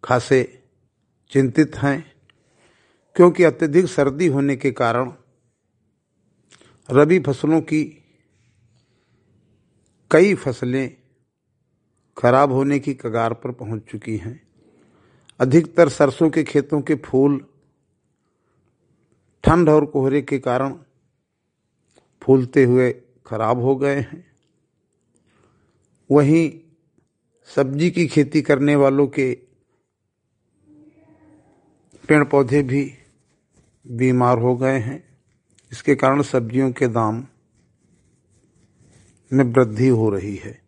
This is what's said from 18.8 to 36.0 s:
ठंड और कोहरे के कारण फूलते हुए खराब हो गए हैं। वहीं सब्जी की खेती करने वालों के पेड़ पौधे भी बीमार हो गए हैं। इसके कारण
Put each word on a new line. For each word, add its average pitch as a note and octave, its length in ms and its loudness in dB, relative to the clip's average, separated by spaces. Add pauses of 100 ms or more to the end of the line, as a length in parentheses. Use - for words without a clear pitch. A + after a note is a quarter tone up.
ठंड E3 260 4
और D3+ 160 4
कोहरे C3+ 360 -2
के C3+ 180 -6
कारण C3 360 -4 (1500)
फूलते C3 420 2
हुए B2 280 2 (340)
खराब A2+ 360 -4
हो C3+ 140 0
गए C#3 200 -4
हैं। D#3+ 280 -10 (1900)
वहीं D3 400 2 (1000)
सब्जी C#3+ 420 -2
की F3 160 -2
खेती D3 340 0
करने C#3+ 340 0
वालों C#3 340 2
के C3 220 -4 (2750)
पेड़ D3+ 200 2
पौधे C#3 400 0
भी C3+ 220 -4 (1000)
बीमार B2 520 0
हो B2 200 0
गए C3 220 -2
हैं। C3 240 -10 (680)
इसके C#3 240 -2
कारण C3+ 280 0